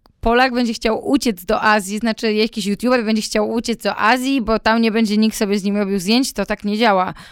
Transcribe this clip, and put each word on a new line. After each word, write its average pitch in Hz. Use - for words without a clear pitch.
Polak 247
będzie 240
chciał -
uciec 240
do 214
Azji, 214
znaczy 220
jakiś 214
youtuber 233
będzie 214
chciał 214
uciec 226
do 202
Azji, 254
bo 220
tam 226
nie 226
będzie 214
nikt 220
sobie 208
z 180
nim 202
robił 202
zdjęć, 226
to 196
tak -
nie 208
działa. 196